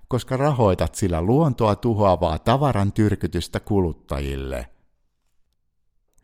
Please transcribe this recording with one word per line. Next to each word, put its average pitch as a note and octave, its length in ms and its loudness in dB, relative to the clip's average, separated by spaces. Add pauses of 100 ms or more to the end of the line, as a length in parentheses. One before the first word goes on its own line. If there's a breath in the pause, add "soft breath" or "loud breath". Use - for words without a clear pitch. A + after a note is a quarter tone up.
koska B2+ 300 -4
rahoitat A#2+ 580 0
sillä E2+ 260 -2
luontoa A#2 540 2
tuhoavaa F#2 640 2
tavaran A2+ 540 0
tyrkytystä G2 640 -2
kuluttajille. C#2 1080 -4 (1500)